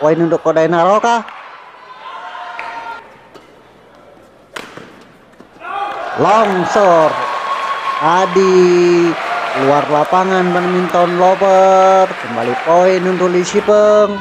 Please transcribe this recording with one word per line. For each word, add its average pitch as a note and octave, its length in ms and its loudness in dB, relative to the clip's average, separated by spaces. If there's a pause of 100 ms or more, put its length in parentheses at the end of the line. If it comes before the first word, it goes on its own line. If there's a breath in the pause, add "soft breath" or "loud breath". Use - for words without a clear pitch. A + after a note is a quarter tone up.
Poin D#3+ 160 2
untuk E3 240 0
Kodai D#3+ 240 0
Naroka. G#3 560 0 (4000)
Longsor. F#3 920 2 (840)
Adi F3+ 1120 2 (540)
luar C#3 260 2
lapangan F3+ 640 0
badminton F3+ 640 0
lover. F#3+ 880 4 (140)
Kembali A#2+ 340 -4 (140)
poin F3+ 400 2
untuk F3+ 240 0
Lee F3+ 160 0
Shifeng. G#3 720 2